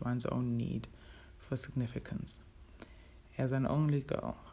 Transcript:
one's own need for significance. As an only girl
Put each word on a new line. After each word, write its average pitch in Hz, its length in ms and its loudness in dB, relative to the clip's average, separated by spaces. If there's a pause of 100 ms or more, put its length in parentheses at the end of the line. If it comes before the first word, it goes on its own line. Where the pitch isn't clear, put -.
one's 123 240 2
own 123 300 2
need - 300 0 (500)
for - 180 -4
significance. - 840 -2 (960)
As 131 140 2
an 135 160 4
only 147 340 4
girl - 360 -2 (160)